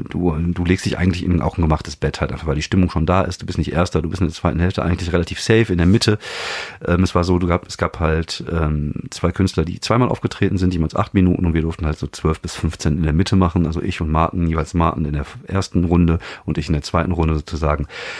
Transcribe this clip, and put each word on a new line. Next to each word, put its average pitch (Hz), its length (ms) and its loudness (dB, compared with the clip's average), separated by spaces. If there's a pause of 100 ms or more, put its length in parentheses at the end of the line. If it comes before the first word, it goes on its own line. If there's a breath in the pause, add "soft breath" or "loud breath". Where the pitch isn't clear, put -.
(100)
du, 85 280 0
du 87 280 0
legst 92 180 2
dich - 140 -2
eigentlich 90 260 0
in 87 160 2
auch - 160 -2
ein 87 60 0
gemachtes 78 340 0
Bett - 240 -4
halt 67 120 -2
einfach, 71 140 -8
weil 73 80 0
die 76 60 -2
Stimmung 90 300 2
schon 82 160 0
da 92 160 4
ist. - 180 -4
Du 90 60 -10
bist 90 100 -6
nicht 80 160 -2
Erster, 87 300 0
du 82 80 -4
bist 90 100 -6
in 82 60 4
der 80 80 -4
zweiten 82 260 0
Hälfte 87 220 0
eigentlich 85 280 0
relativ 85 300 -2
safe 113 320 4
in 90 60 2
der 85 80 4
Mitte. 107 320 4 (680 loud breath)
Ähm, 87 160 2
es 92 120 0
war 87 100 2
so, 90 140 4
du 90 80 2
gab, 87 200 0
es - 120 -14
gab - 200 -4
halt, 80 540 -2
ähm, 76 400 0 (160)
zwei - 240 -2
Künstler, 95 320 0
die 87 160 -6
zweimal 117 300 2
aufgetreten - 480 0
sind, 90 160 2
jeweils 80 200 -2
acht - 200 -2
Minuten 90 320 4
und 80 80 2
wir 80 80 2
durften 82 240 -4
halt 76 120 -2
so 82 100 -6
zwölf - 320 -2
bis - 140 -8
fünfzehn 80 440 -2
in 85 60 0
der 78 100 2
Mitte 92 220 2
machen. 90 280 4
Also 80 160 -2
ich - 220 -4
und 78 80 -2
Martin, 82 360 2
jeweils 80 280 -2
Martin 82 320 2
in 73 80 -4
der 71 100 -2 (220)
ersten 92 380 0
Runde 85 340 4 (260 loud breath)
und 80 140 -2
ich 78 80 -4
in 78 80 0
der 73 80 0
zweiten 87 300 -2
Runde 80 240 2
sozusagen. 76 500 -2 (340 loud breath)